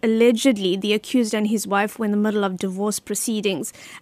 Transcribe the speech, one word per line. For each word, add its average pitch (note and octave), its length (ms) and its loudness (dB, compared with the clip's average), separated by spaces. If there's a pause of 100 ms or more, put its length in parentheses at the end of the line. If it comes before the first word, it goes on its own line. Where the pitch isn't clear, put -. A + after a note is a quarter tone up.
allegedly A3+ 760 4
the G#3 160 -2
accused A3 420 0
and G#3+ 120 0
his G#3+ 200 -2
wife G3+ 320 -2
were A3+ 80 -2
in G#3 40 0
the G#3 60 0
middle G#3 260 2
of F#3+ 160 -2
divorce G3 400 -4
proceedings G3+ 760 -4 (300)